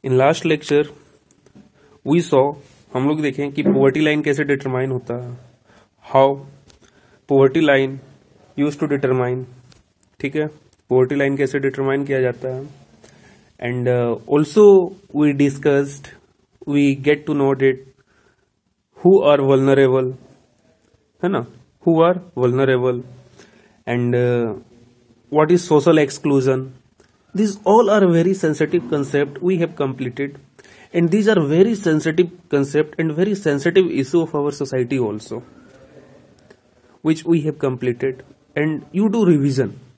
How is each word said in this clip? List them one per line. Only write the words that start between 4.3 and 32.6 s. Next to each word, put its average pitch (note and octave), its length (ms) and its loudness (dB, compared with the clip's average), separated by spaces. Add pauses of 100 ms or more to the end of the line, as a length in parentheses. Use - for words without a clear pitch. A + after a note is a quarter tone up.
डिटरमाइन C3+ 480 -4
होता B2 220 -8
है, B2 240 -12 (680)
how C3+ 200 2 (1040)
poverty C#3 400 4
line C3+ 260 2 (640)
used D3 240 -4
to D3+ 80 -6
determine, B2+ 520 -2 (760)
ठीक C#3+ 160 -8
है, D3+ 100 -2 (440)
पॉवर्टी B2+ 260 2
लाइन C#3 220 0
कैसे C#3 220 -2
डिटरमाइन C3+ 460 -2
किया C#3 160 -4
जाता B2+ 340 -4
है। C3+ 120 -12 (920)
And, B2 300 -4
uh, A#2+ 300 -2 (160)
also D#3 300 4 (500)
we D3 240 2
discussed, C#3 680 0 (600)
we C#3+ 140 2 (240)
get D3 220 0
to D3 100 -2
know C3+ 240 0
that C3 160 2 (1200)
who F#3 160 6 (160)
are C#3+ 160 4
vulnerable, C3+ 640 2 (1120)
है F3+ 60 -2
ना, D#3 160 -4 (420)
who E3 160 2
are F3+ 160 2 (180)
vulnerable B2+ 640 0 (880)
and, A#2+ 340 0
uh, A#2+ 320 -2 (760)
what D#3 260 4
is F3 140 -2
social D#3 340 4
exclusion। C3+ 640 -2 (680)
These G#3+ 120 0 (120)
all G#3 260 4
are G#3 240 4
very E3+ 200 2
sensitive D#3 560 -2
concept C#3+ 520 -4
we F3+ 180 0
have E3 180 -4
completed C3+ 560 -6 (600)
and E3+ 180 0
these G#3 220 2
are G3 60 4 (120)
very G3+ 240 4
sensitive D#3+ 560 0 (180)
concept D3 500 -2